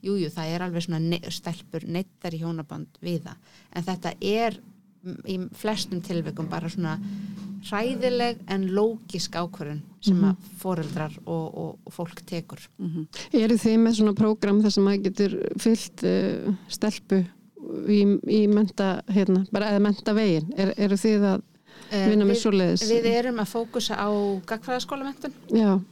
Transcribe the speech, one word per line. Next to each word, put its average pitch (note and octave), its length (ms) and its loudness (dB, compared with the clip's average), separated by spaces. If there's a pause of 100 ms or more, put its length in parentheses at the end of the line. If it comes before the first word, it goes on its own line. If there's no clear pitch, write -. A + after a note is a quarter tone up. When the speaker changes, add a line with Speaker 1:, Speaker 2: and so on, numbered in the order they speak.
Speaker 1:
jú, G3 140 -2
jú, E3+ 160 -2
það E3 240 -6
er F3 60 -4
alveg F3 220 -4
svona E3+ 180 -4
ne-, E3+ 280 -2
stelpur E3 560 -10
neyddar F3 480 -6
í D#3+ 60 -8
hjónaband D#3 480 -8 (160)
við E3+ 200 -4
það. - 120 -16 (380)
En F3 100 -6
þetta F3 380 -6
er G#3+ 360 -2 (480)
m-, - 220 -12
í F#3 260 -6
flestum G#3+ 480 -6
tilvikum D#3+ 480 -6
bara E3 200 -6
svona D#3+ 280 -4 (720)
hræðileg A#3+ 800 -2
en F#3+ 220 -2
lógísk G3+ 680 -2
ákvörðun D3+ 440 -6 (200)
sem F#3+ 160 4
að F#3+ 180 4
Speaker 2:
Mhm. - 220 -20
Speaker 1:
foreldrar D#3 600 -6 (100)
og, E3 300 -6
og, E3 280 -10
og - 80 -18
fólk - 320 -10
tekur. E3+ 340 -10 (200)
Speaker 3:
Mhm. E3 280 -6 (260)
Speaker 2:
Eru A3+ 220 4
þið A3 240 4
með A3+ 160 6
svona G#3+ 200 4
prógram G#3+ 480 4
þar G#3 80 4
sem G3 120 4
maður G3 200 4
getur G3 320 0 (240)
fylgt, - 440 0
eh, F#3+ 500 0 (160)
stelpu - 560 0 (600)
í, G3+ 400 6
í G#3+ 200 6
mennta, G3+ 600 2
hérna, F#3+ 440 4
bara G#3 200 0
eða G3+ 100 4
menntaveginn? G#3 760 2
Er, G3 200 0
eru G3+ 180 2
þið G#3 260 4 (140)
að - 60 -2 (500)
Speaker 1:
Eh, G#3 180 2
Speaker 2:
vinna G#3+ 160 6
með G3+ 100 4
Speaker 1:
við, A#3 60 -2
Speaker 2:
svoleiðis? F#3+ 480 2
Speaker 1:
við A#3 160 2
erum A#3 340 2
að G3+ 120 -2
fókusa A#3 460 -4
á G3+ 100 0 (380)
gagnfræðaskólamenntun. C4 880 -6 (160)
Speaker 2:
Já. A3 240 4 (180)